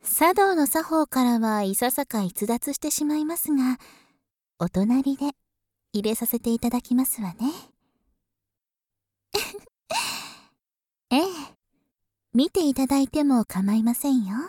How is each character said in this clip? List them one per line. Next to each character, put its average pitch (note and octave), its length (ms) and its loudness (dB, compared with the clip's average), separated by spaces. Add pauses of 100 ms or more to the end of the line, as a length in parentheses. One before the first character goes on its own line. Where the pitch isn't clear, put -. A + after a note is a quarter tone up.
茶 - 320 2
道 G4 220 4
の D4 120 4
作 D#4+ 200 -2
法 D#4 180 2
か B3+ 200 0
ら A#3+ 120 2
は G#3+ 260 0
い G3 120 -2
さ B3 160 0
さ C#4 140 -4
か A3 160 -4
逸 F#3+ 260 -4
脱 A#3 240 -2
し C#4 60 -6
て D4+ 140 -6
し - 120 -2
ま D4 140 0
い D4+ 80 0
ま D#4+ 100 -4
す D#4+ 160 -4
が、 B3+ 260 2 (800)
お E3+ 120 -2
隣 C4 480 2
で C#4+ 140 -4 (600)
入 G#3 200 0
れ A3+ 40 0
さ A#3 120 -6
せ A#3 120 -2
て A#3 120 -2
い A3+ 80 0
た A#3+ 100 0
だ B3 100 -2
き - 160 -2
ま C4 80 4
す - 180 -4
わ F3+ 120 -8
ね。 B3 180 -2 (1800)
<laughs> - 1800 -12
え B3 60 4
え、 D#4 60 4 (1080)
見 C4 160 4
て E4 200 2
い C4+ 40 2
た C4 140 0
だ C#4 120 2
い C4+ 100 2
て D4+ 160 0
も B3+ 180 4
構 G3 300 -2
い A3 100 2
ま A#3 120 2
せ - 120 -4
ん C4 160 4
よ。 F#3+ 140 -4 (120)